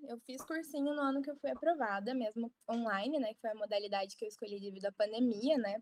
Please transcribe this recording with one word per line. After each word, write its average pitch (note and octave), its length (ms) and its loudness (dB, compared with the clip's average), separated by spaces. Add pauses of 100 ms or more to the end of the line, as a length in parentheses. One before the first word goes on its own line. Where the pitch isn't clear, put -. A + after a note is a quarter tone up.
Eu A#3 140 -8
fiz C4 220 -10
cursinho D#4 520 0
no D4 60 0
ano C#4 200 2
que C#4 80 -4
eu D4 60 -4
fui C#4 160 -2
aprovada, B3+ 640 2
mesmo A#3 360 -2 (160)
online, A#3 520 2
né? A3+ 160 0
Que - 60 -20
foi A3+ 100 -2
a G#3+ 40 -2
modalidade G3+ 640 0
que A#3 80 -6
eu G#3+ 40 -4
escolhi G3+ 300 -8
devido G3 280 -6
à G3+ 40 -2
pandemia, A3+ 680 4
né? G#3 220 0